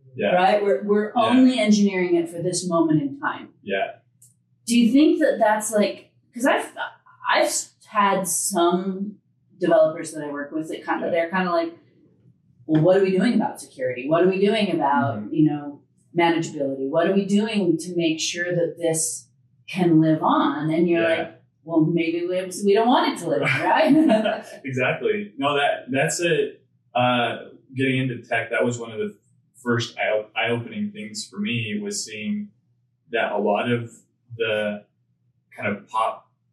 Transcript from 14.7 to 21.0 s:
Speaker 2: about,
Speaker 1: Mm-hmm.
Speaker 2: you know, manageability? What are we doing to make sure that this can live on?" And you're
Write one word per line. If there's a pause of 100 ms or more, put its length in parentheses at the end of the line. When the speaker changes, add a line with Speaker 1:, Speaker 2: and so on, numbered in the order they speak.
Speaker 2:
about,
Speaker 1:
Mm-hmm.
Speaker 2:
you
know, (340)
manageability?
What
are
we
doing
to
make
sure
that
this (400)
can
live
on?"
And
you're